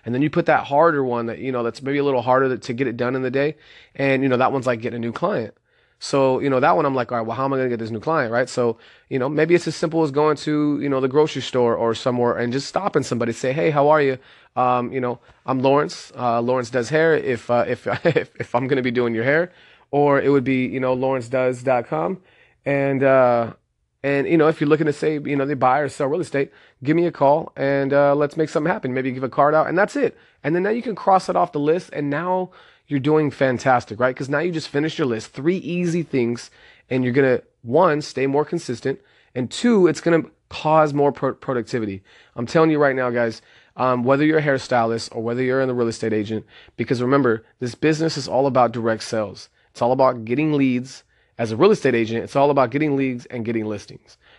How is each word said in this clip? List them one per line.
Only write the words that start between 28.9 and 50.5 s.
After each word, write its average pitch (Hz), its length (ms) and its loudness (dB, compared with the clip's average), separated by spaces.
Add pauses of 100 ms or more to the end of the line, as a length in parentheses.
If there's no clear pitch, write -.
Maybe 131 180 -4
give 131 100 -8
a 135 60 -2
card 147 260 2
out 156 120 4
and 151 100 -2
that's 202 200 0
it. 285 200 -2 (260)
And 147 120 -2
then 175 80 0
now 202 80 0
you 233 100 -2
can 233 140 -6
cross 190 340 2
it 180 80 0
off 175 160 0
the 147 80 -4
list, 160 320 0
and 147 160 -6
now 180 440 -4 (380)
you're 143 80 0
doing 151 320 2
fantastic, 123 680 0
right? 127 160 0
'Cause 135 120 -8
now 143 120 -2
you 180 100 -2
just 160 180 -6
finished 151 300 -4
your 156 80 0
list, 110 260 -4
three 170 260 -2
easy 175 440 -2
things, 120 480 -2 (400)
and 127 140 0
you're 123 80 0
gonna, 131 280 4 (220)
one, 147 400 2
stay 131 240 -4
more 139 180 0
consistent, 139 560 -6 (320)
and 127 160 -6
two, 220 380 2
it's 160 140 0
gonna 165 240 2 (240)
cause 156 440 2
more 143 200 2
pro-, 131 220 -4
productivity. 110 680 -4 (320)
I'm 120 120 -6
telling 160 240 4
you 151 80 2
right 139 180 4
now, 127 140 0
guys, 117 320 -2 (340)
um, 123 260 0
whether 139 220 2
you're 156 140 4
a 151 40 -2
hairstylist 120 720 0
or 117 80 -8
whether 120 180 -4
you're 131 200 0
in 131 80 0
the 127 60 -2
real 120 120 0
estate 113 260 -4
agent, 107 320 -2 (320)
because 120 240 -2
remember, 123 440 2 (160)
this 120 160 -8
business 156 400 0
is 131 100 -8
all 127 220 0
about 123 240 4
direct 113 320 -2
sales. 104 460 -6 (200)
It's - 120 -8
all 120 100 2
about 127 320 2
getting 147 300 0